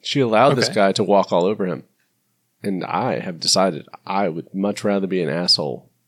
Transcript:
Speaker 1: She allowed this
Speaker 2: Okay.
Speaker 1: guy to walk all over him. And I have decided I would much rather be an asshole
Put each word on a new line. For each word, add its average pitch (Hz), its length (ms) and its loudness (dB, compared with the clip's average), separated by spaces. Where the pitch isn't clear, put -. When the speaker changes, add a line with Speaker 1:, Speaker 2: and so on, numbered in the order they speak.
Speaker 1:
She - 180 -4
allowed 123 360 4
this 117 100 2
Speaker 2:
Okay. 104 100 -6
Speaker 1:
guy 98 160 4
to 101 140 0
walk 95 260 4
all 90 140 4
over 104 200 -2
him. 85 200 -6
And 95 220 -4
I 98 360 -2
have 85 200 -10
decided 92 480 0
I 98 220 -2
would 82 260 -6
much 98 300 -4
rather 101 240 0
be 92 140 -2
an 78 80 -2
asshole 78 560 -2